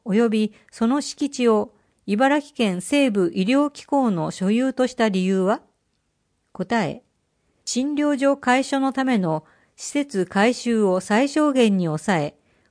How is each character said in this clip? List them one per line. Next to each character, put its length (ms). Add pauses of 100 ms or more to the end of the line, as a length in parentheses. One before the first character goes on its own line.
及 260
び 240 (180)
そ 160
の 120
敷 300
地 180
を 260 (340)
茨 340
城 140
県 260
西 280
部 240
医 100
療 280
機 120
構 280
の 200
所 200
有 220
と 140
し 80
た 140
理 160
由 160
は？ 200 (920)
答 360
え。 160 (600)
診 320
療 240
所 160
改 280
所 160
の 140
た 120
め 120
の 280 (300)
施 140
設 360
改 280
修 300
を 160
最 300
小 220
限 260
に 80
抑 320
え、 200 (340)